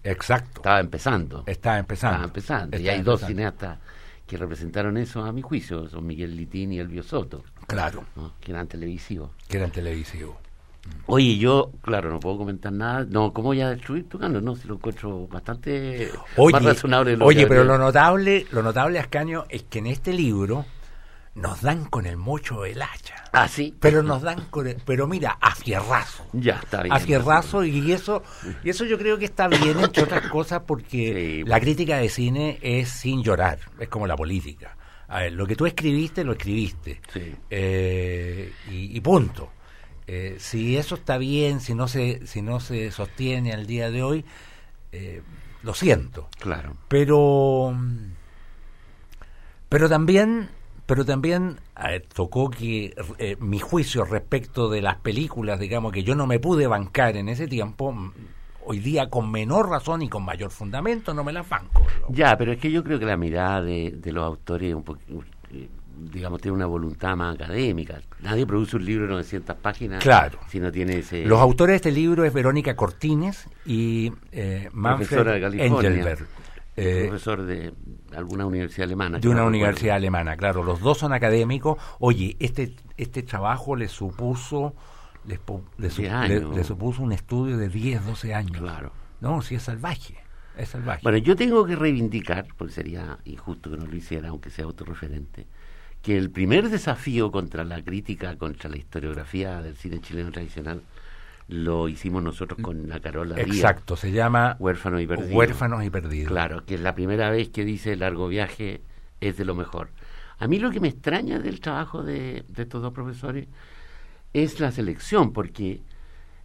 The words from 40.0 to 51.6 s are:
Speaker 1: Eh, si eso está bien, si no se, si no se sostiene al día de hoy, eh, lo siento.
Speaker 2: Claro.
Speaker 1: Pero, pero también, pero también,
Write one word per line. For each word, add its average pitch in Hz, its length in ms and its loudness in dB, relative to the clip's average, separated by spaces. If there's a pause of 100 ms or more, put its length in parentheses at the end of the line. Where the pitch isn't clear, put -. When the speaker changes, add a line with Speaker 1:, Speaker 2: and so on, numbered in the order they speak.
Speaker 1:
Eh, 92 280 -6
si 117 360 0
eso 151 200 -2
está 135 240 -2
bien, 143 400 2
si 123 160 -4
no 123 120 0
se, 123 380 -2
si 110 160 -6
no 117 180 -2
se 117 300 -4
sostiene 120 640 -2
al 107 140 -6
día 117 240 -2
de 120 100 -2
hoy, 151 240 0 (640)
eh, 90 300 -10 (400)
lo 110 140 -6
siento. 92 540 4 (100)
Speaker 2:
Claro. 78 360 -6 (120)
Speaker 1:
Pero, 139 880 6 (1900)
pero 147 200 6
también, 190 640 6 (360)
pero 131 200 2
también, 160 540 0 (280)